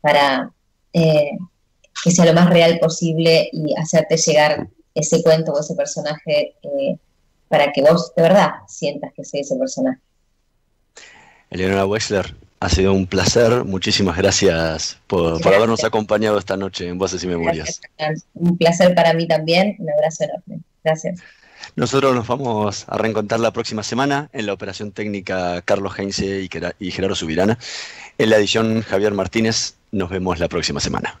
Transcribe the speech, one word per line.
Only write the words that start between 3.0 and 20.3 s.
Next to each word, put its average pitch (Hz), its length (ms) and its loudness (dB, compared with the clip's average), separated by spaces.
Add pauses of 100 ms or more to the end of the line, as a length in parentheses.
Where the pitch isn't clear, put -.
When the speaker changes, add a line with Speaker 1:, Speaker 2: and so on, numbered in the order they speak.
Speaker 1:
y 156 260 -4
hacerte 160 380 2
llegar 151 520 2 (280)
ese - 260 0
cuento 160 300 4
o 143 80 0
ese - 160 -8
personaje, 147 840 -4
eh, 139 340 -4 (500)
para 143 260 2
que 135 100 -2
vos 165 340 4
de 165 60 4
verdad 170 280 6 (160)
sientas - 480 -8
que - 100 -14
soy 143 160 -8
ese 135 160 -4
personaje? 131 440 -4 (1500)
Speaker 2:
Eleonora 95 360 0
Wexler, 101 480 -2 (260)
ha 92 80 -4
sido 95 240 2
un 95 140 2
placer. 117 580 2
Muchísimas 95 540 -2
gracias 82 880 0
por, 92 160 0
por 82 160 0
Speaker 1:
Gracias. 90 160 4
Speaker 2:
habernos 110 300 2
acompañado 107 540 0
esta 95 200 -4
noche 92 300 -6
en 90 100 -8
Voces 90 260 -4
y - 20 -4
Memorias. 82 540 -4
Speaker 1:
Gracias, - 160 -20
Hernán. 156 260 -6 (120)
Un 175 240 0
placer 175 360 4
para 165 200 4
mí 165 120 -2
también. 165 520 0
Un 160 120 -8
abrazo 151 340 0
enorme. 160 360 -12 (240)